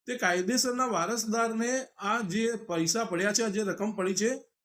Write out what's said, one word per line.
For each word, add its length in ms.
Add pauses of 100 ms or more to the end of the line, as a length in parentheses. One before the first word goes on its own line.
તે 100
કાયદેસરના 720
વારસદારને 960
આ 360
જે 360
પૈસા 480
પડ્યા 280
છે, 100
આ 60
જે 140
રકમ 300
પડી 220
છે, 280 (220)